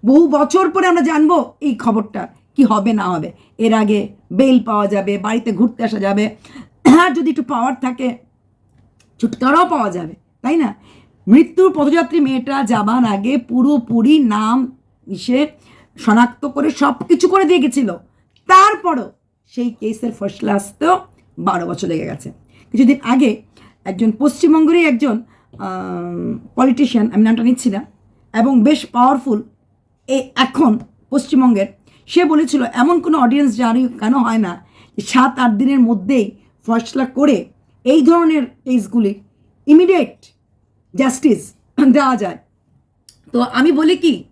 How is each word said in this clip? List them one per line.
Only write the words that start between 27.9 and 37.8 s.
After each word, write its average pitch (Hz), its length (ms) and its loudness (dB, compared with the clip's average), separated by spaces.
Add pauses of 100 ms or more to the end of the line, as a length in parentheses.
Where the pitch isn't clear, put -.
এবং 226 300 2
বেশ 294 220 2
পাওয়ারফুল 247 580 0 (640)
এ-, 262 280 -4
এখন 254 440 0 (300)
পশ্চিমবঙ্গের, 254 580 0 (380)
সে 349 200 0
বলেছিল 294 380 0 (100)
এমন 294 280 2
কোনো 320 160 -2
অডিয়েন্স 254 380 0
জারি 247 320 0 (120)
কেন 220 140 -2
হয় 226 240 0
না 180 280 -4 (320)
যে 202 80 -10
সাত 262 340 0
আট 247 120 2
দিনের 262 280 0
মধ্যেই 226 520 0 (340)
ফয়সলা 233 400 -4
করে 262 400 0 (380)